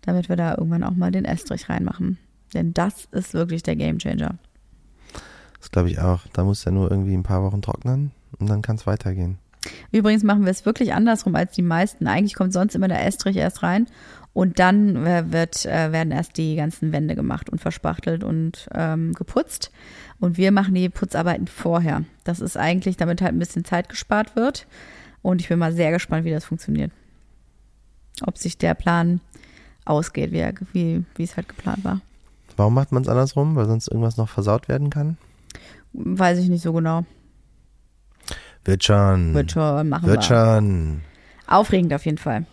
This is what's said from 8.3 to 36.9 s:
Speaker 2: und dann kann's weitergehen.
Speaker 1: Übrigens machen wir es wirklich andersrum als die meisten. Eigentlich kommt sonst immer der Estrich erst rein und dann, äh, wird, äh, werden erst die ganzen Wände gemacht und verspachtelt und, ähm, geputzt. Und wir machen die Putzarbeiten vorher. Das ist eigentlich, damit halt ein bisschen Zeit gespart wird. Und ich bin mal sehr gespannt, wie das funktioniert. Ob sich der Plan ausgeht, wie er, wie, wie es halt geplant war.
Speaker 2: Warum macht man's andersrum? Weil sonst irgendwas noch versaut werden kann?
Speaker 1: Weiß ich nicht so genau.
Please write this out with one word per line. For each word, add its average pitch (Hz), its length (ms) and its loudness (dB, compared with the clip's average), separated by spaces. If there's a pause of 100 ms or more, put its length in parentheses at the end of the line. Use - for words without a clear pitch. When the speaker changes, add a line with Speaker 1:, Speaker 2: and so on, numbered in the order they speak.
Speaker 2:
und 101 100 -2
dann 104 140 0
kann's 107 240 -4
weitergehen. 92 520 -2 (520)
Speaker 1:
Übrigens 214 320 4
machen 202 220 4
wir 180 80 2
es - 120 -6
wirklich 226 300 0
andersrum 220 400 2
als 160 180 0
die 185 100 -2
meisten. 175 440 0
Eigentlich 165 280 0
kommt 185 180 -2
sonst 190 240 0
immer 190 100 0
der 185 180 0
Estrich 196 320 -2
erst 175 280 -2
rein 196 220 2 (500)
und 185 220 2
dann, 185 480 4
äh, 165 260 2
wird, 165 320 -2
äh, 160 280 0
werden 160 200 0
erst 156 240 -4
die 156 200 -2
ganzen 156 360 -2
Wände 151 220 0
gemacht - 340 -4
und - 100 -4
verspachtelt 165 640 -4
und, 160 520 -4
ähm, 165 400 -2
geputzt. - 560 -6 (500)
Und 175 160 0
wir 190 160 4
machen 190 220 2
die 180 160 2
Putzarbeiten 175 560 -2
vorher. 165 580 0 (180)
Das 170 180 -4
ist - 180 -6
eigentlich, 180 400 0
damit 175 240 0
halt 180 100 2
ein 170 60 0
bisschen 170 260 -4
Zeit 175 240 -4
gespart - 480 -2
wird. 247 300 -2 (560)
Und 185 180 2
ich - 80 -8
bin 170 100 2
mal 165 140 2
sehr 170 180 2
gespannt, 165 360 -2
wie 165 60 -2
das 165 120 -4
funktioniert. 151 480 -4 (1300)
Ob 180 100 -4
sich - 220 -8
der 170 160 0
Plan 170 480 0 (640)
ausgeht, 151 460 -2
wie 165 80 -2
er, - 120 -2 (220)
wie, 170 280 0 (120)
wie - 80 -6
es 170 140 -6
halt 170 120 -8
geplant - 340 -8
war. 190 200 -4 (560)
Speaker 2:
Warum 107 160 4
macht 139 180 2
man's 135 160 0
andersrum? 139 480 2
Weil 120 80 2
sonst 113 240 0
irgendwas 113 300 0
noch 110 100 0
versaut 104 400 0
werden 143 220 0
kann? 151 260 -2 (800)
Speaker 1:
Weiß 180 440 2
ich 180 120 2
nicht 170 120 0
so 165 120 -2
genau. 165 320 0 (1600)